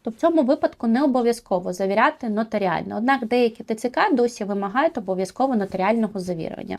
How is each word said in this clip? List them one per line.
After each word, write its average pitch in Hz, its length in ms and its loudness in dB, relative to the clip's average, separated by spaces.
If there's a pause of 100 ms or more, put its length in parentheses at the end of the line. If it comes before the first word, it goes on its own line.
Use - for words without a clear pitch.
то 220 80 -6
в - 40 -10
цьому 320 280 2
випадку 269 440 0
не 233 160 2
обов'язково 233 720 0
завіряти 214 560 0
нотаріально. 202 680 -2
Однак 247 280 0
деякі 233 400 0
Т 226 100 -6
Ц 240 140 -4
К 320 240 2
досі 240 320 0
вимагають 202 540 0
обов'язково 190 580 -2
нотаріального 202 640 0
завірення. 170 580 -6